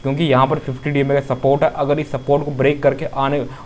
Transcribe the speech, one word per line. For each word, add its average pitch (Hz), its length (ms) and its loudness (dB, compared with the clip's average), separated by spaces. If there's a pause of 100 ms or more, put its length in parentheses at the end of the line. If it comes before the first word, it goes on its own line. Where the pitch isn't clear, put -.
क्योंकि 139 200 0
यहाँ 135 240 4
पर 147 120 -2
फिफ्टी 139 320 -6
डीएमए 139 240 2
का 139 100 2
सपोर्ट 139 380 2
है। 151 80 2
अगर 147 280 0
इस 147 120 -6
support 143 340 0
को 147 60 -4
break 139 320 2
करके 143 240 2
आने, 139 320 -2 (260)